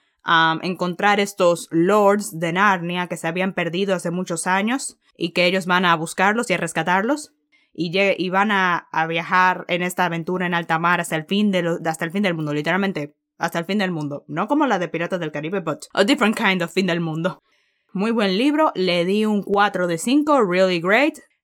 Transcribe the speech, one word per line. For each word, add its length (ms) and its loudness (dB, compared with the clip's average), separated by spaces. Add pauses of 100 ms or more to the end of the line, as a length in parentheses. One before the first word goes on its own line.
(260)
um, 360 4
encontrar 580 0
estos 500 0
lords 680 2
de 160 -4
Narnia 540 0
que 100 -8
se 100 -4
habían 240 -2
perdido 420 -2
hace 160 -4
muchos 360 -4
años 520 -2 (200)
y 140 -4
que 120 2
ellos 220 0
van 180 2
a 120 4
buscarlos 520 0
y 60 0
a 20 0
rescatarlos. 760 -2 (400)
Y 180 -6
lle-, 240 2
y 140 -4
van 200 0
a, 400 0
a 160 0
viajar 640 0
en 140 -2
esta 240 0
aventura 400 -2
en 80 -2
alta 240 0
mar 200 2
hasta 180 -4
el 100 -4
fin 240 2
de 100 0
lo-, 240 0
hasta 220 -2
el 40 -6
fin 120 -2
del 100 0
mundo, 220 -4
literalmente, 600 -2 (220)
hasta 220 -2
el 80 -4
fin 100 -2
del 140 0
mundo. 360 -6
No 220 -4
como 180 2
la 120 2
de 100 -2
Piratas 320 -4
del 100 -4
Caribe, 300 -4
but 320 -6
a 120 2
different 340 2
kind 240 0
of 100 -6
fin 140 0
del 160 0
mundo. 400 -4 (500)
Muy 180 -2
buen 280 0
libro, 360 2
le 300 0
di 220 0
un 160 0
cuatro 440 0
de 120 -2
cinco, 440 2
really 380 2
great. 380 2 (240)